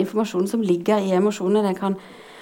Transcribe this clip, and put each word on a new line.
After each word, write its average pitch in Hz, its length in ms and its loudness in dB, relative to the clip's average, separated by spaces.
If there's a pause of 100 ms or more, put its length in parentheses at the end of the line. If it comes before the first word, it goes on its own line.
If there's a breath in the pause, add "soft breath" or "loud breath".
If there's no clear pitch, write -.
informasjonen 208 480 -2
som 233 100 0
ligger 196 400 2
i 190 160 0
emosjonene, 202 480 2
den 190 140 -2
kan 190 180 -2 (440 loud breath)